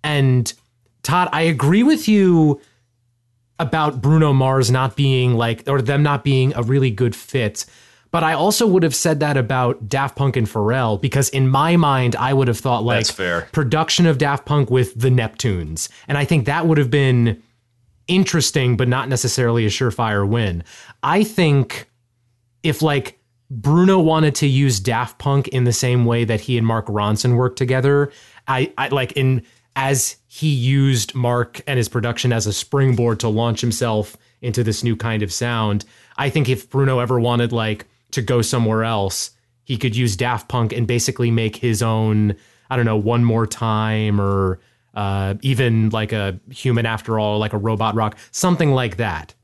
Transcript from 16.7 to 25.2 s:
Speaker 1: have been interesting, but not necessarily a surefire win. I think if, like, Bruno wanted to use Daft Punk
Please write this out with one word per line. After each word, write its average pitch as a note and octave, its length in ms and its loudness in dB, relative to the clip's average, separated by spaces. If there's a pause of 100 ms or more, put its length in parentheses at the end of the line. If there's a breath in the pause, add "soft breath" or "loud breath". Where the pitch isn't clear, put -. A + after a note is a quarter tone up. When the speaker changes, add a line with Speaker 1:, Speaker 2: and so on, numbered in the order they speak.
Speaker 1:
have C3 100 0
been B2+ 520 2 (680)
interesting, D3+ 680 0
but B2+ 100 0
not B2+ 220 -2
necessarily A#2 560 0
a G#2+ 40 2
surefire G#2+ 580 -2
win. G2+ 360 -2 (400 loud breath)
I F3+ 200 2
think D#3 640 0 (760)
if, D#3+ 180 -2
like, C#3+ 380 -2 (320)
Bruno E3+ 480 4
wanted D#3 360 2
to D3 120 0
use C3 320 2
Daft A#2 400 -4
Punk C#3 300 0